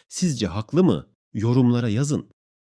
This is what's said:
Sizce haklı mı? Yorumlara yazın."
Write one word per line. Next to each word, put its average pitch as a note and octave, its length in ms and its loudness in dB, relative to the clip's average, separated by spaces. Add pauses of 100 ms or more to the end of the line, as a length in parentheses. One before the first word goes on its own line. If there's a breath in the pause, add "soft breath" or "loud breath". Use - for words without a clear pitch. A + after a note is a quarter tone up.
Sizce B2+ 380 -2
haklı A2 380 -2
mı? G#2 220 0 (280)
Yorumlara A#2+ 540 2
yazın." B2 420 -4 (320)